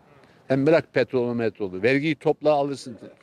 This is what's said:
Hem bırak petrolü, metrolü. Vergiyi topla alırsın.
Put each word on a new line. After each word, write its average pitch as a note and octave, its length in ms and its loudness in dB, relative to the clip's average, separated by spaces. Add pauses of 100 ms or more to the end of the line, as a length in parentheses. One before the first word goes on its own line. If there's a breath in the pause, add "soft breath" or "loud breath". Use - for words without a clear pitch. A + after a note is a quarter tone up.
(480 soft breath)
Hem C3+ 180 0
bırak D#3 280 2
petrolü, A#2+ 420 0
metrolü. G#2 480 -4
Vergiyi C#3 320 2
topla D3+ 360 0
alırsın. C#3 460 -4 (260)